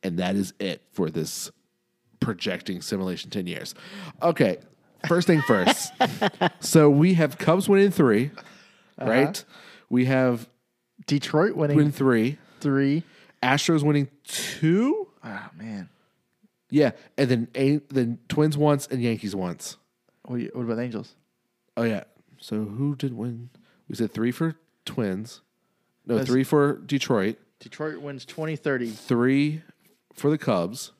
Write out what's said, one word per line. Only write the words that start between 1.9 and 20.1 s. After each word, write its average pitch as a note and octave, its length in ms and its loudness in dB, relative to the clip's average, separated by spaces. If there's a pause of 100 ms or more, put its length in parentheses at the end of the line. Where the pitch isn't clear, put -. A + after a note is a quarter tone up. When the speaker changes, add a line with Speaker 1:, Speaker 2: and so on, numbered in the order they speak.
Speaker 1:
projecting F#2 640 -4
simulation F#2 480 -6
ten G2 160 -4
years. - 300 -10 (480)
Okay, D3+ 340 2 (500)
first E3+ 200 2
thing D#3+ 160 6
first. - 540 0
Speaker 2:
<laughs> - 40 0 (600)
Speaker 1:
So D3+ 280 6
we D3+ 260 4
have D#3 220 0
Cubs F#3 320 0
winning G3 220 6
three, B2+ 400 2 (680)
Speaker 2:
Uh-huh. B2+ 120 -4
Speaker 1:
right? C3+ 340 2 (460)
We B2+ 160 2
have B2+ 420 0 (600)
Speaker 2:
Detroit D#3 480 0
winning D3 220 2
Speaker 1:
win D3 140 4
three. C3 460 2 (220)
Speaker 2:
three. C#3 440 0 (380)
Speaker 1:
Astros D3 420 2
winning D3 240 2 (180)
two? A#3+ 800 0 (160)
Speaker 2:
Ah, F#2+ 340 -14
man. G2+ 320 -12 (800)
Speaker 1:
Yeah, C#3 220 4 (260)
and C#3 120 2
then A#2 260 2
A-, C#3 220 2 (120)
then A#2+ 300 -2 (100)
Twins D3+ 280 2
once D3 300 2
and B2+ 140 -4
Yankees A2 340 -2
once. F2+ 420 -8 (480)